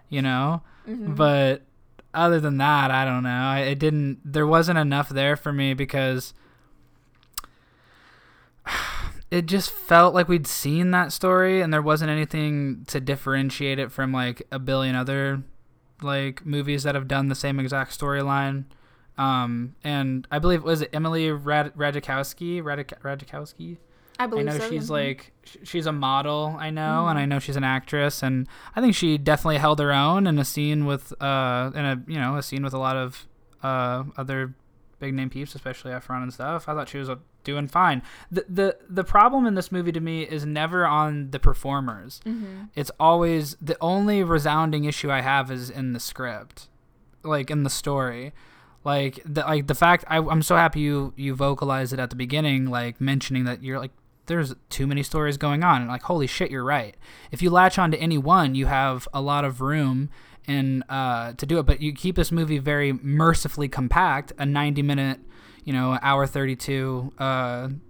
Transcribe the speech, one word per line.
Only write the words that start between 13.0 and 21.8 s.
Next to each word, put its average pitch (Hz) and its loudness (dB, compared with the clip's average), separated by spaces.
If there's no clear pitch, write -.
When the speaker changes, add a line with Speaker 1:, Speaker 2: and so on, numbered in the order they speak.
Speaker 1:
differentiate 135 -2
it 127 -6
from, 131 -2
like, 123 -4
a 135 -6
billion 131 0
other, 139 -2
like, 139 -4
movies 143 -2
that 143 0
have 135 -4
done 139 0
the 135 0
same 139 -2
exact 135 -4
storyline. 139 -2
Um, 127 0
and 135 -2
I 147 -2
believe, 170 2
was 160 0
it 151 -4
Emily 160 0
Rad-, 147 -2
Radzikowski? 147 -4